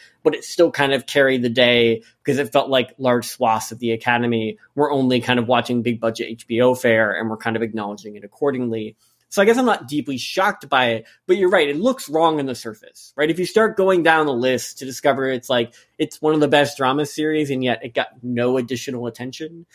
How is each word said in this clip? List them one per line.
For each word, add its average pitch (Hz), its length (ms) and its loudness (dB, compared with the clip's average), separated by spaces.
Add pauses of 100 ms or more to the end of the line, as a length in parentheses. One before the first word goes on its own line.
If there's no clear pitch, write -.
(220)
but 151 140 0
it - 80 -10
still - 260 4
kind 139 240 0
of 127 140 -2
carried 135 340 2
the 120 80 0
day 120 540 4 (200)
because 139 140 0
it 143 140 -4
felt 131 180 2
like 131 300 0
large 123 260 0
swaths 110 460 -2
of 117 80 -14
the 120 120 -2
Academy 117 680 -2 (160)
were 143 160 2
only 131 280 2
kind 123 200 0
of 113 80 -2
watching 120 340 0
big 117 180 -2
budget 117 300 -4
H 117 160 -16
B 117 160 0
O 127 140 4
fare 113 360 2
and 95 160 -4
were 110 100 -6
kind 110 180 -4
of 113 80 -2
acknowledging 104 520 -8
it 98 80 -20
accordingly. 113 720 -6 (340)
So - 120 0
I 202 40 6
guess 233 120 4
I'm 254 80 2
not 196 220 0
deeply 139 320 -4
shocked 190 500 -2
by 127 200 4
it, 110 160 -2 (200)
but 185 120 4
you're 185 120 4
right. 180 180 4
It 143 100 -2
looks 247 300 0
wrong 156 320 2
on 139 60 -2
the 131 80 -4
surface, - 640 -16
right? 151 160 0
If 165 80 -2
you 175 80 -2
start 220 280 2
going 190 280 2
down 156 240 4
the 143 40 0
list 123 460 -2
to 135 80 -12
discover 135 400 -2
it's 131 240 -4
like, 120 240 0 (240)
it's - 240 -6
one 156 140 2
of 151 40 2
the 147 80 4
best 143 300 2
drama 139 300 0
series 151 420 -2
and 131 140 -2
yet 123 200 -2
it 123 120 -10
got 127 140 -2 (120)
no 123 360 0
additional 120 500 -6
attention, 156 680 -12